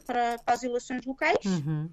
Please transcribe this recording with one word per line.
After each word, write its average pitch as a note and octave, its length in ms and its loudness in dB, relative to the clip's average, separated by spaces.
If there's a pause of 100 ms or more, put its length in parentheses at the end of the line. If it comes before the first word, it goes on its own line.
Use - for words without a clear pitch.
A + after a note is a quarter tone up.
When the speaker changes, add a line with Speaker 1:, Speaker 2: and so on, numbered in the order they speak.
Speaker 1:
para, A#3+ 340 0
para - 140 2
as A#3+ 100 0
eleições B3 420 -4
locais, D4+ 380 0
Speaker 2:
Uhum. D#3+ 480 0